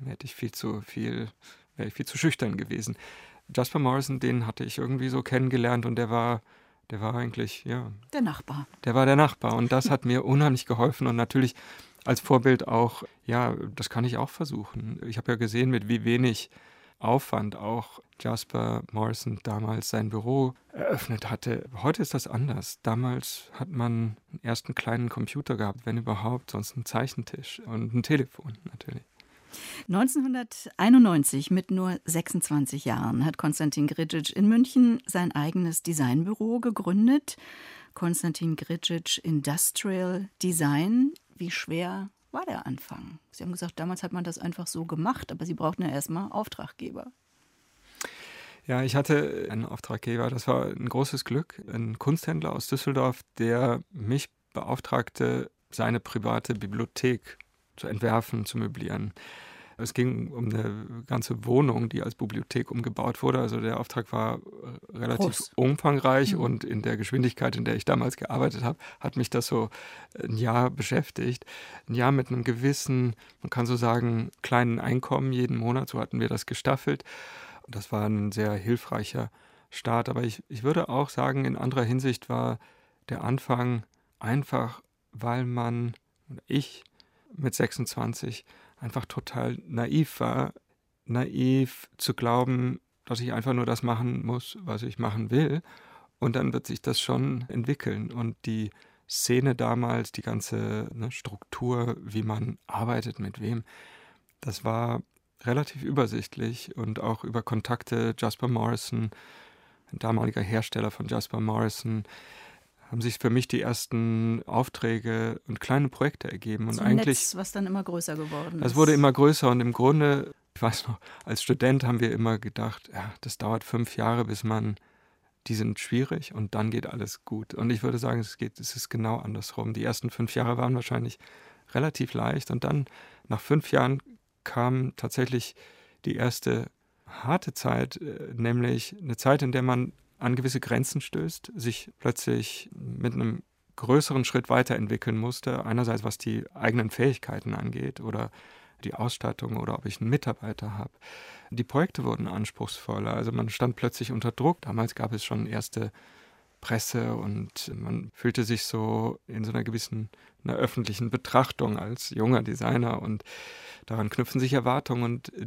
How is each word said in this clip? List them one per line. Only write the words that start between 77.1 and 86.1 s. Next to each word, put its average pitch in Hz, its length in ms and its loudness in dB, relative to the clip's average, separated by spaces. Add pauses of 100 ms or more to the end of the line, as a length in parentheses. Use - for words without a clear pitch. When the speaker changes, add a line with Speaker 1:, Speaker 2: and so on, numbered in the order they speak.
Speaker 1:
Und - 140 -14
das 107 160 -8
war 107 160 2
ein 104 240 2
sehr 107 240 0
hilfreicher 113 760 -2 (400)
Start. 117 400 0
Aber 123 140 -2
ich, 117 240 -4
ich 113 160 -10
würde 160 260 2
auch 139 200 0
sagen, 131 360 0
in 131 100 0
anderer 127 280 0
Hinsicht 127 440 0
war 120 300 0 (520)
der - 140 -6
Anfang 123 600 0 (340)
einfach, 120 640 -2 (300)
weil 120 340 -2
man, 120 480 -2 (380)